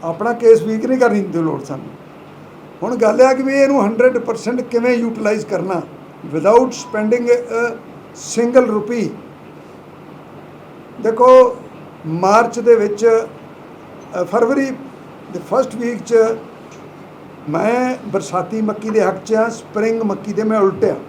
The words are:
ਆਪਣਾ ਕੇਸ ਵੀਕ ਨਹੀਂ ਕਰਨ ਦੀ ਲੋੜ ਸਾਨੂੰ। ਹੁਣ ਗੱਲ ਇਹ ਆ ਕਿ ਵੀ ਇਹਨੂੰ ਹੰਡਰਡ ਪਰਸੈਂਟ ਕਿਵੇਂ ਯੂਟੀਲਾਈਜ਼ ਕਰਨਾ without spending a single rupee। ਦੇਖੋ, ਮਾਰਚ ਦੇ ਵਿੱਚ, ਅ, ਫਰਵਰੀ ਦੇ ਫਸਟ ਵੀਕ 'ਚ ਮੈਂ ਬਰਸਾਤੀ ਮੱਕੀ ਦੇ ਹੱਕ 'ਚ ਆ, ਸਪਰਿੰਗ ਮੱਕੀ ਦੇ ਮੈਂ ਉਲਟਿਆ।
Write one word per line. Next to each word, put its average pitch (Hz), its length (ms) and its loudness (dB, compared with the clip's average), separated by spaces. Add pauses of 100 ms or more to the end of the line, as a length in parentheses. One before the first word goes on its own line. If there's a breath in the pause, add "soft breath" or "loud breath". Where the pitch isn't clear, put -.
ਆਪਣਾ 180 300 -4
ਕੇਸ 226 280 6
ਵੀਕ 220 240 -4
ਨਹੀਂ 254 140 0
ਕਰਨ 208 320 0
ਦੀ 165 80 -2
ਲੋੜ 151 240 -4
ਸਾਨੂੰ। - 240 -12 (960)
ਹੁਣ 226 120 -4
ਗੱਲ 214 260 4
ਇਹ 262 60 8
ਆ 269 60 4
ਕਿ 254 100 -2
ਵੀ 269 100 -2
ਇਹਨੂੰ 277 320 4
ਹੰਡਰਡ 240 320 2
ਪਰਸੈਂਟ 233 440 -4
ਕਿਵੇਂ 240 360 0
ਯੂਟੀਲਾਈਜ਼ 214 480 -2
ਕਰਨਾ 180 360 -4 (540)
without 220 320 4
spending 240 640 -4
a 240 420 0 (680)
single 240 360 2
rupee। 220 320 -4 (1900)
ਦੇਖੋ, 247 560 6 (480)
ਮਾਰਚ 202 540 2
ਦੇ 233 160 6
ਵਿੱਚ, 220 520 0 (920)
ਅ, - 20 -2
ਫਰਵਰੀ 240 420 0 (680)
ਦੇ - 60 -10 (120)
ਫਸਟ 175 240 -2
ਵੀਕ 233 280 -6
'ਚ 233 120 -2 (1300)
ਮੈਂ 240 460 0 (120)
ਬਰਸਾਤੀ 185 540 -4
ਮੱਕੀ 214 280 -4
ਦੇ 214 120 2
ਹੱਕ 185 240 0
'ਚ 220 80 -2
ਆ, 220 160 2
ਸਪਰਿੰਗ 226 520 -4
ਮੱਕੀ 208 320 -4
ਦੇ 214 100 -2
ਮੈਂ 220 160 0
ਉਲਟਿਆ। 196 360 0 (140)